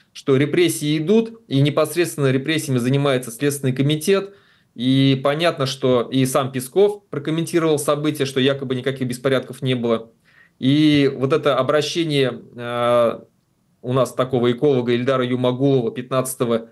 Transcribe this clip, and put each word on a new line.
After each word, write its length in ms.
что 240
репрессии 600
идут, 500
и 140
непосредственно 680
репрессиями 460
занимается 540
Следственный 420
комитет – 600
и 480
понятно, 440
что 440
и 140
сам 260
Песков 600
прокомментировал 680
события, 460
что 160
якобы 340
никаких 320
беспорядков 540
не 140
было. 380
И 560
вот 200
это 240
обращение, 840
э, 640
у 100
нас 220
такого 360
эколога 440
Ильдара 320
Юмагулова 640
пятнадцатого 800